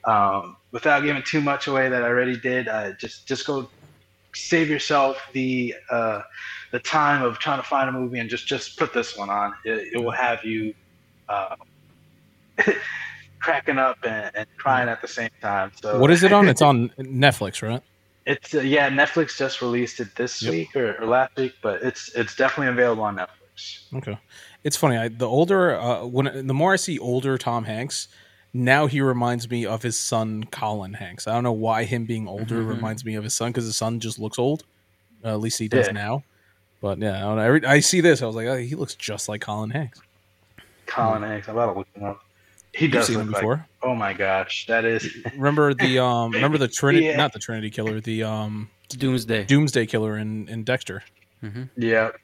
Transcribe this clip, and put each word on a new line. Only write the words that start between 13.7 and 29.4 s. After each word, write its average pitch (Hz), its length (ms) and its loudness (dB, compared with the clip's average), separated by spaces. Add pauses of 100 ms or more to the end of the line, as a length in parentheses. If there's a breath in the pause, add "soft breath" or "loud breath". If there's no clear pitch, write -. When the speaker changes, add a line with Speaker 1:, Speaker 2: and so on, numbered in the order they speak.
Speaker 1:
up 131 260 2
and, 110 300 -4
and 107 120 -6 (120)
crying 127 300 2
at 113 120 -4
the - 80 -12
same 117 220 -6 (100)
time. 101 400 -2
So 104 180 0
Speaker 2:
What 139 120 8
is 170 120 8
it 185 100 8
on? 202 160 10
It's 131 140 6
Speaker 1:
<laughs> 147 80 10
Speaker 2:
on 120 280 4
Netflix, 131 680 2
right? 117 160 -4 (440)
Speaker 1:
It's, - 280 -4
uh, 147 60 4
yeah, 139 300 2
Netflix 143 480 2
just 135 240 -4
released 120 380 -2
it 107 160 -8
this - 260 -4
Speaker 2:
Yep. 110 100 -2
Speaker 1:
week - 240 -4
or, 113 240 -2
or 113 60 -4
last 127 300 2
week, 131 260 -2
but 101 200 -2
it's, - 340 -6
it's 113 180 -2
definitely 135 380 0
available 120 320 2
on 101 120 -4
Netflix. - 760 -14
Speaker 2:
Okay. 107 240 -8 (460 loud breath)
It's 143 120 -2
funny. 131 200 4
I, 113 120 0
the 117 200 -2
older, 170 500 4
uh, 117 260 -2
when, 135 420 -2
the 131 80 0
more 165 180 4
I 190 40 4
see 180 220 -4
older 127 400 -2
Tom 117 260 -2
Hanks, 113 440 -6 (440 soft breath)
now 131 360 4
he 139 120 0
reminds 123 480 0